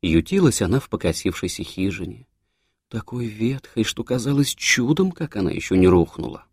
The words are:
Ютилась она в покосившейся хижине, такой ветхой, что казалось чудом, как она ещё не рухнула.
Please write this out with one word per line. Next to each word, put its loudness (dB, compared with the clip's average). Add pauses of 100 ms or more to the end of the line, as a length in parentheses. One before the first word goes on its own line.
Ютилась 2
она 0
в -12
покосившейся -4
хижине, -8 (600)
такой -8
ветхой, -4
что -6
казалось 0
чудом, 2
как -8
она 0
ещё -4
не 8
рухнула. 2